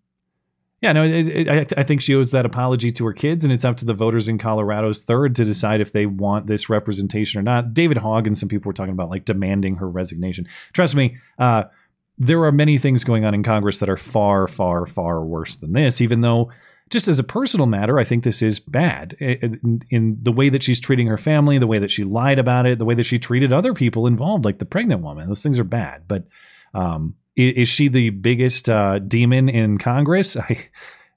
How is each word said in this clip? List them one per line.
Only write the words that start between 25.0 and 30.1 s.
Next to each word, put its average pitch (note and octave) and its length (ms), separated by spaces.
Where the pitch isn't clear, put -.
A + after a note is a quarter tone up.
woman. D#3 260
Those - 140
things C3 180
are A2 40
bad. F2+ 440
But, F#2+ 160
um, E2+ 400
i-, B2+ 40
is B2 260
she D3 200
the B2 220
biggest, A#2+ 600
uh, G2+ 300
demon A#2+ 500
in A2 280
Congress? D3 580